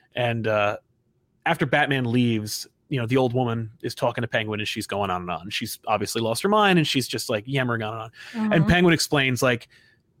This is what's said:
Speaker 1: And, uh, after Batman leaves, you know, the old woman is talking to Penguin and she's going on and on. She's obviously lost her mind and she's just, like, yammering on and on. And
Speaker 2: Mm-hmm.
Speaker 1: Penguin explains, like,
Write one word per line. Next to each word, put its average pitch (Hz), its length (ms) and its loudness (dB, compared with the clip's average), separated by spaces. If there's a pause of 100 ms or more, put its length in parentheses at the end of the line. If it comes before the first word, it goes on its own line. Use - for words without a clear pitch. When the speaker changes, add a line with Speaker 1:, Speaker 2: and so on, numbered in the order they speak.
(140)
Speaker 1:
And, 117 320 -2
uh, 104 320 2 (680)
after 160 200 0
Batman 139 440 2
leaves, 117 560 0 (220)
you 139 120 -2
know, 117 60 -4
the 127 100 2
old 127 160 2
woman 117 380 -2 (120)
is 120 120 -6
talking 120 280 -2
to 120 60 -4
Penguin 107 320 -2
and 104 80 -4
she's 107 180 -6
going 98 240 -2
on 90 120 -2
and 87 80 -8
on. 85 180 -8
She's - 380 -8
obviously 107 340 -2
lost 113 220 -2
her 196 60 0
mind 202 300 4
and 151 100 4
she's 131 180 0
just, - 240 -6
like, 107 160 -2
yammering 123 360 -2
on 107 120 -6
and 110 80 -10
on. 214 500 -6
And 160 120 6
Speaker 2:
Mm-hmm. 214 60 2
Speaker 1:
Penguin 175 240 6
explains, 135 480 2
like, 123 260 0 (520)